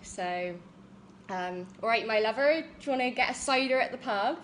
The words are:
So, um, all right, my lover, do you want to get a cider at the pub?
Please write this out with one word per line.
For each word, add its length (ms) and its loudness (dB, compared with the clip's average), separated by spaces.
So, 520 -4
um, 380 -6
all 80 0
right, 160 2
my 140 2
lover, 420 4
do 60 -10
you 160 0
want 40 0
to 100 2
get 200 0
a 20 -4
cider 460 2
at 120 0
the 60 -10
pub? 460 -2